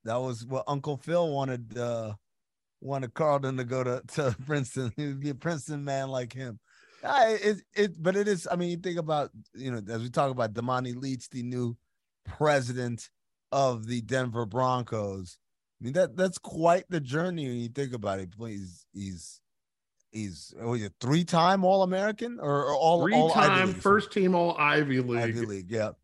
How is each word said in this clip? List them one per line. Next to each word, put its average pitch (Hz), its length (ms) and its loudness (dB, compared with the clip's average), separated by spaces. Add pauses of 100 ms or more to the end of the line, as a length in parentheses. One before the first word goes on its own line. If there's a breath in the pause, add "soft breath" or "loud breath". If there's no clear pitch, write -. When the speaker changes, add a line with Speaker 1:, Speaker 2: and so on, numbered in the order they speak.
Speaker 1:
That 113 100 -2
was, 127 240 -4
that 117 60 -14
was - 0 -
what 131 220 -4
Uncle 143 300 -4
Phil 165 360 0
wanted, 123 440 -4
uh, 117 360 -4 (640)
wanted 131 340 -6
Carlton 139 440 2
to 127 60 -2
go 127 200 -2
to, 123 180 -2 (120)
to 135 260 0
<laughs> 127 60 -12
Princeton. 131 500 -2
He 147 120 -4
would 139 120 -6
be 147 100 -4
a 135 60 -4
Princeton 151 480 -6
man 135 260 -2
like 127 240 -4
him. 127 260 -10 (440 soft breath)
I, 226 380 4
it, 202 200 2 (120)
it, 175 300 0
but 190 120 4
it 202 120 2
is, 190 240 0
I 175 40 2
mean, 175 140 0
you 175 80 -2
think 175 220 -4
about, 151 320 0 (240)
you 127 160 -6
know, 117 100 -4 (100)
as 113 120 -2
we 123 80 -6
talk 143 180 2
about 117 240 -2
Damani 123 420 -2
Leach, 131 340 -8
the 127 120 -8
new 123 340 -2 (500)
president 123 840 0 (420)
of 127 360 2
the 120 140 -2
Denver 120 440 -2
Broncos. 107 920 -2 (420)
I - 40 -12
mean, 131 80 -6
that, 165 220 2
that's 185 220 0
quite 170 520 2
the 175 100 -2
journey 156 480 -2
when 123 100 -4
you 120 120 -4
think 127 240 -6
about 101 260 -2
it. 92 100 -8 (100)
He's, 101 540 -12
he's, 95 480 -10 (680)
he's, 95 500 -10
oh, 117 120 -2
he's 110 120 -2
a 95 60 -10 (100)
three-time 170 640 4
All-American 196 720 2
or, 143 260 0
or 147 100 2
all, 165 260 6 (100)
all 160 200 6
Ivy - 100 6
Speaker 2:
Three-time 190 280 6
Speaker 1:
League? 180 80 -4
Speaker 2:
first-team 196 580 4
All 170 240 2
Ivy 147 420 4
League. 120 200 0
Speaker 1:
Ivy 113 260 0
League, 95 240 -8
yeah. 107 200 -2 (120)